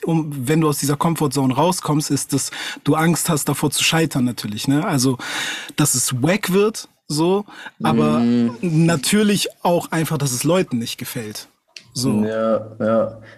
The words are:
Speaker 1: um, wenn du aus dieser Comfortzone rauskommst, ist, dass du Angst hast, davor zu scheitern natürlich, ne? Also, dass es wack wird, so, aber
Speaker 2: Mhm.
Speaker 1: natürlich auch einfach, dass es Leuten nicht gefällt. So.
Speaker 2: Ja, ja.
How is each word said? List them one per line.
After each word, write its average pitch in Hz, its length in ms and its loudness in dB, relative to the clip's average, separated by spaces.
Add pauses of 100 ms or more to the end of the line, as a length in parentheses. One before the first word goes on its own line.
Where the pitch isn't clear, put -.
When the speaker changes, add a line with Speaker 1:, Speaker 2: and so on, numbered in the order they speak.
Speaker 1:
um, 151 440 -2
wenn 160 140 4
du 156 80 4
aus 143 80 0
dieser 143 200 0
Comfortzone 143 560 0
rauskommst, 156 580 0
ist, - 220 -2
dass - 180 -2 (320)
du 143 120 4
Angst 160 340 2
hast, 147 200 0
davor 147 220 0
zu - 120 -2
scheitern 156 420 2
natürlich, 113 420 -4
ne? 143 180 2
Also, 135 320 0 (580)
dass 147 200 2
es 123 260 -2
wack 175 300 0
wird, 202 360 0 (200)
so, 175 380 0 (380)
aber - 360 2
Speaker 2:
Mhm. 240 420 2
Speaker 1:
natürlich 175 880 2 (160)
auch 175 280 2
einfach, 160 260 -2
dass 139 140 -2
es 123 120 -4
Leuten 165 340 2
nicht 113 200 -6
gefällt. - 500 -12 (460)
So. 107 320 0
Speaker 2:
Ja, 110 540 -2
ja. 107 420 0 (160)